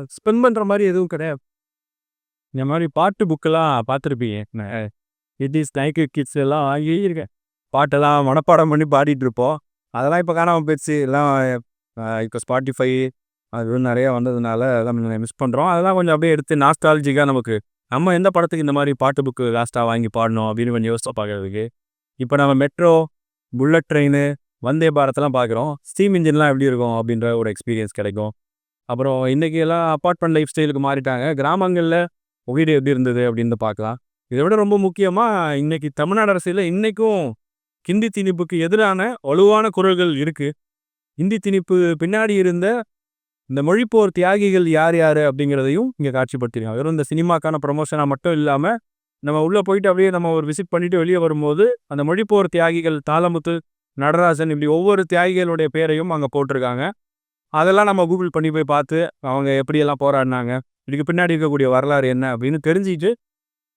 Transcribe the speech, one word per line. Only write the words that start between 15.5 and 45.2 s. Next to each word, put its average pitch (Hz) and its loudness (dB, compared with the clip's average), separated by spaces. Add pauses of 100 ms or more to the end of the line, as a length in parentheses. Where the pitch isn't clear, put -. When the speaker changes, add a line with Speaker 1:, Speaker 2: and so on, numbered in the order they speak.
Speaker 2:
அதெல்லாம் 180 0
கொஞ்சம் 175 2
அப்படியே 160 2
எடுத்து 151 0
நாஸ்டாலஜிக்கா 143 2
நமக்கு, 117 -2 (300)
நம்ம 170 0
எந்த 185 2
படத்துக்கு 170 0
இந்த 143 0
மாதிரி 143 0
பாட்டு 139 0
புக்கு 131 -4
லாஸ்டா 117 -2
வாங்கி 117 0 (100)
பாடணும் 113 0
அப்படின்னு 117 -2
கொஞ்சம் 113 0
யோசிச்சு 113 -4
பார்க்கறதுக்கு. 104 -6 (520)
இப்ப 127 -2
நம்ம 139 4
மெட்ரோ, 160 4 (480)
புல்லட் 151 2
ட்ரெயின், 143 2 (260)
வந்தே 156 0
பாரத்லாம் 143 0
பார்க்குறோம். 123 -2
ஸ்டீம் 196 0
இன்ஜின்லாம் 156 2
எப்படி 139 2
இருக்கும் 120 0
அப்படின்ற 117 -2
ஒரு 113 -2
எக்ஸ்பீரியன்ஸ் 110 -6
கிடைக்கும். 107 -6 (580)
அப்புறம் 131 -2
இன்னைக்கு 156 0
எல்லாம் 165 0
அபார்ட்மெண்ட் 165 0
லைஃப் 156 0
ஸ்டைலுக்கு 147 0
மாறிட்டாங்க. 135 -2
கிராமங்கள்ல 170 0 (420)
வீடு 156 0
எப்படி 139 2
இருந்தது 123 0
அப்படின்னு 117 -2
பார்க்கலாம். 110 -6 (340)
இதை 131 0
விட 196 2
ரொம்ப 208 2
முக்கியமா, 190 0
இன்னைக்கு 147 -2
தமிழ்நாடு 196 0
அரசியல்ல 185 -2
இன்னைக்கும் 196 -2 (560)
ஹிந்தி 214 2
திணிப்புக்கு 185 -2
எதிரான 196 0
வலுவான 202 4
குரல்கள் 180 0
இருக்கு. 147 -4 (640)
ஹிந்தி 196 0
திணிப்பு 185 0
பின்னாடி 208 0
இருந்த 190 0 (640)
இந்த 135 -2
மொழிப்போர் 214 2
தியாகிகள் 185 2
யார் 160 4
யாரு 156 4